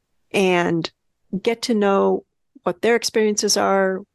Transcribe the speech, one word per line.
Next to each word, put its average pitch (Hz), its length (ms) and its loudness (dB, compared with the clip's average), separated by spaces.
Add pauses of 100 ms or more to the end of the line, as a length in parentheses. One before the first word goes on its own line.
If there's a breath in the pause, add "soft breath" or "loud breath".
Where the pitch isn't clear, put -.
(320)
and 175 600 0 (500)
get 226 220 -4
to 247 100 -2
know 196 520 2 (380)
what 175 180 -4
their 233 140 2
experiences 214 600 0
are, 196 440 0 (140)